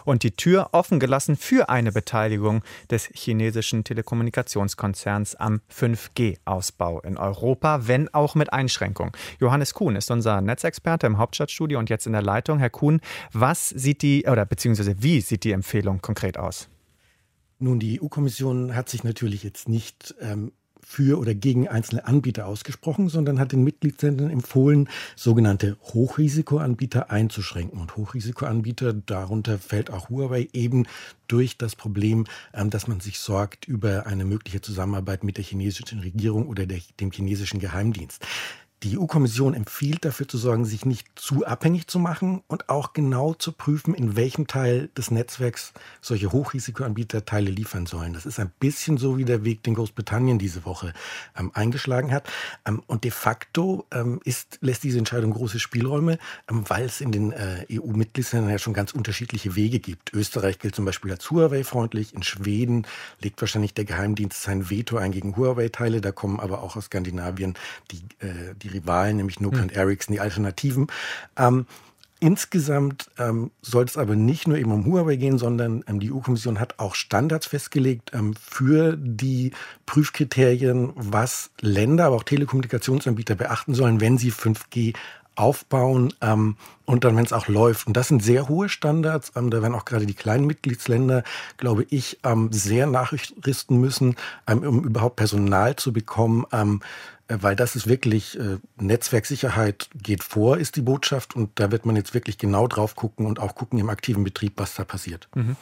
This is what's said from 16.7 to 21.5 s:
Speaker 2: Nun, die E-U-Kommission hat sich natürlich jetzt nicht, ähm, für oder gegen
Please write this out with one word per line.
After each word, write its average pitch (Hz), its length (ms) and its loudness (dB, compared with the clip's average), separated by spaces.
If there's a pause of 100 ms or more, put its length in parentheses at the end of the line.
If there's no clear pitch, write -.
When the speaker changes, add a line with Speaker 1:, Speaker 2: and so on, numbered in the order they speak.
Speaker 2:
Nun, 127 200 2
die 110 160 -2
E-U-Kommission 131 800 -2
hat 123 140 -4
sich - 160 -6
natürlich 107 400 -4
jetzt - 240 -10
nicht, - 520 -6
ähm, 104 300 -6 (300)
für 139 400 2
oder 113 120 0
gegen 123 360 2